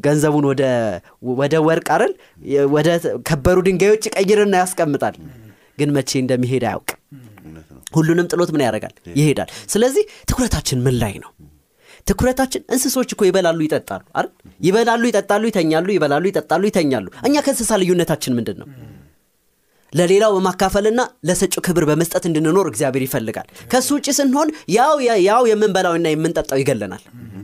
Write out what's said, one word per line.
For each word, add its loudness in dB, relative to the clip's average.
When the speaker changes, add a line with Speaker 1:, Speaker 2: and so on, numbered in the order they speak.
Speaker 1:
ገንዘቡን 2
ወደ፣ 0
ወደ 0
ወርቅ 0
አይደል? 2
የ-፣ 0
ወደ 2
ከበሩ 2
ድንጋዮች 2
ይቀይርና 2
ያስቀምጣል። -2
ግን 0
መቼ -2
እንደሚሄድ 0
አያውቅም። -6
Speaker 2:
እውነት -20
ነው። -20
Speaker 1:
ሁሉንም 2
ጥሎት -2
ምን 0
ያደርጋል? -4
ይሄዳል። 0
ስለዚህ 0
ትኩረታችን -2
ምን 0
ላይ -4
ነው? -20
ትኩረታችን፣ 0
እንስሶች -2
እኮ -6
ይበላሉ፣ 2
ይጠጣሉ -4
አይደል? -6
ይበላሉ፣ 2
ይጠጣሉ፣ 0
ይተኛሉ፣ 0
ይበላሉ፣ 2
ይጠጣሉ፣ 0
ይተኛሉ። 0
እኛ 0
ከእንስሳ -2
ልዩነታችን 0
ምንድን -4
ነው? -18
ለሌላው 4
በማካፈልና 0
ለሰጪው 0
ክብር 0
በመስጠት 0
እንድንኖር 2
እግዚአብሔር -2
ይፈልጋል። -6
ከሱ 0
ውጪ -2
ስንሆን 0
ያው 4
ያ-፣ 0
ያው 4
የምንበላውና 0
የምንጠጣው -2
ይገለናል። -4